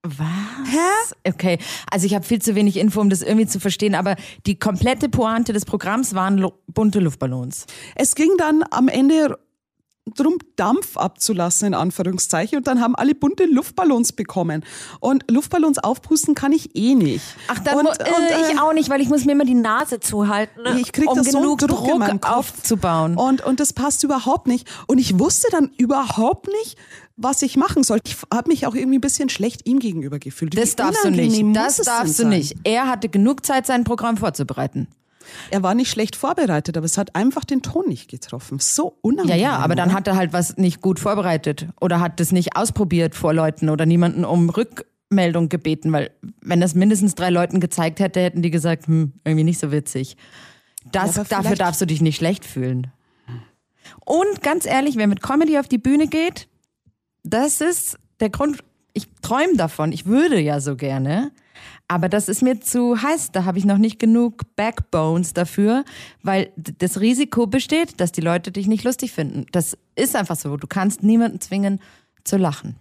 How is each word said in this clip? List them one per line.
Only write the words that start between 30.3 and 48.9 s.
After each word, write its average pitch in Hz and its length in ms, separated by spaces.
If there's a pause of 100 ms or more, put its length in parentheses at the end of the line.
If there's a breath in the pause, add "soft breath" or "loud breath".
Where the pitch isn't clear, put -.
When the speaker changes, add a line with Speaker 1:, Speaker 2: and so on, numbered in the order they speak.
Speaker 1:
Das 226 160
Speaker 2:
Wie - 20
Speaker 1:
darfst 403 280
du 392 60
Speaker 2:
unangenehm 214 420
Speaker 1:
nicht. 214 80
Speaker 2:
muss 220 60
Speaker 1:
Das 277 140
Speaker 2:
es - 60
denn 240 100
Speaker 1:
darfst 165 240
du 233 40
Speaker 2:
sein? 220 60
Speaker 1:
nicht. 151 340
Er 240 240
hatte 233 220
genug 220 360
Zeit, 262 200
sein 247 180
Programm 226 340
vorzubereiten. 139 720 (600 loud breath)
Speaker 2:
Er 196 140
war 190 120
nicht - 140
schlecht 214 260
vorbereitet, 185 600
aber 160 80
es 170 120
hat 196 180
einfach 240 280
den 262 200
Ton 359 240
nicht 151 220
getroffen. 131 500
So - 320
Speaker 1:
Ja, - 0 (100)
Speaker 2:
unangenehm, 247 400
Speaker 1:
ja, 254 160
aber 165 180
dann 180 140
Speaker 2:
oder? 185 80
Speaker 1:
hat 196 100
er 190 80
halt 180 160
was 175 260
nicht 180 220
gut 190 200
vorbereitet 170 680 (140)
oder 170 180
hat 170 220
das 165 100
nicht 180 240
ausprobiert 175 600
vor 160 180
Leuten 160 360
oder 156 180
niemanden 170 360
um 170 260
Rückmeldung 170 1000
gebeten, 156 420
weil 147 200 (300)
wenn 175 200
das 175 140
mindestens 196 400
drei 180 160
Leuten 175 280
gezeigt 165 400
hätte, 185 220
hätten 175 220
die 170 80
gesagt, 165 360
hm, 160 260 (120)